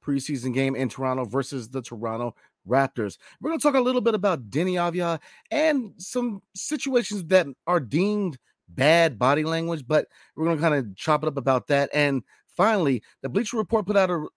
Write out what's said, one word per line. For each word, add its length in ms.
preseason 480
game 240
in 140
Toronto 360
versus 440
the 140
Toronto 500
Raptors. 520
We're 120
gonna 100
talk 140
a 60
little 200
bit 140
about 340
Deni 300
Avdija 400
and 460
some 440
situations 720
that 200
are 120
deemed 600
bad 520
body 240
language, 440
but 200
we're 100
gonna 140
kinda 360
chop 260
it 60
up 100
about 300
that. 260
And 300
finally, 560
the 80
Bleacher 280
Report 280
put 120
out 120
a 160